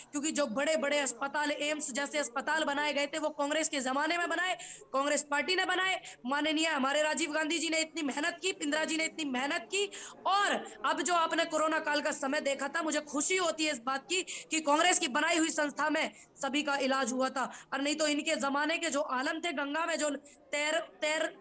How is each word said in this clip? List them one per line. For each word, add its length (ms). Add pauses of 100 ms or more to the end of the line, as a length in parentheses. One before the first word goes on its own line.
(120)
क्योंकि 180
जो 160
बड़े 300
बड़े 220
अस्पताल, 520
एम्स 420
जैसे 260
अस्पताल 460
बनाए 280
गए 140
थे 120
वो 100
कांग्रेस 400
के 120
जमाने 380
में 100
बनाए, 300 (340)
कांग्रेस 380
पार्टी 260
ने 80
बनाए। 360 (260)
माननीय 400
हमारे 360
राजीव 300
गांधी 260
जी 120
ने 100
इतनी 220
मेहनत 400
की, 60
इंदिरा 360
जी 120
ने 80
इतनी 200
मेहनत 460
की। 200 (360)
और 380 (200)
अब 160
जो 140
आपने 300
कोरोना 340
काल 220
का 100
समय 300
देखा 280
था, 140
मुझे 180
खुशी 360
होती 280
है 80
इस 140
बात 220
की 140
कि 380
कांग्रेस 380
की 100
बनाई 300
हुई 120
संस्था 400
में 220 (240)
सभी 260
का 140
इलाज 360
हुआ 160
था, 220 (220)
और 80
नहीं 160
तो 100
इनके 300
जमाने 420
के 120
जो 100
आलम 380
थे, 140
गंगा 340
में 120
जो 120
तैर, 680
तैर, 480 (140)